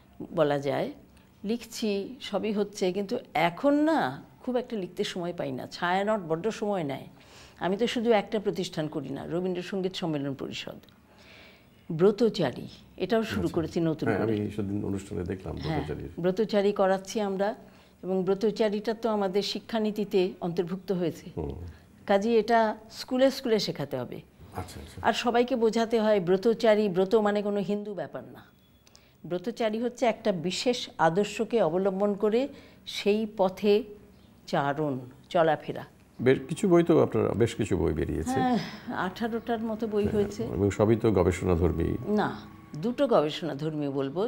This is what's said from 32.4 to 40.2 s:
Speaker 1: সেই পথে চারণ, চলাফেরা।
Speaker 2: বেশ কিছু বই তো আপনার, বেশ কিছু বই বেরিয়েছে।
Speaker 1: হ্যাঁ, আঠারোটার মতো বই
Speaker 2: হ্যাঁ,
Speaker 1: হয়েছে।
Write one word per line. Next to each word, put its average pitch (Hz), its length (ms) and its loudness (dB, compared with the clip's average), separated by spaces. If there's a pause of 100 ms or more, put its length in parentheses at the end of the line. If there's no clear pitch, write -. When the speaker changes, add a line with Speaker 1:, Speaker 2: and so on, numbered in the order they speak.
Speaker 1:
সেই 208 360 0 (160)
পথে 202 460 2 (640)
চারণ, 143 520 0 (300)
চলাফেরা। 156 540 2 (380)
Speaker 2:
বেশ 127 160 6 (120)
কিছু 170 220 -2
বই 170 120 8
তো 165 100 4 (120)
আপনার, 107 200 0 (160)
বেশ 117 140 4
কিছু 101 220 0
বই 80 160 2
বেরিয়েছে। 80 460 -2
Speaker 1:
হ্যাঁ, 247 200 2 (460)
আঠারোটার 226 640 -4
মতো 220 180 -4
বই 208 140 0
Speaker 2:
হ্যাঁ, 208 140 0
Speaker 1:
হয়েছে। 208 280 0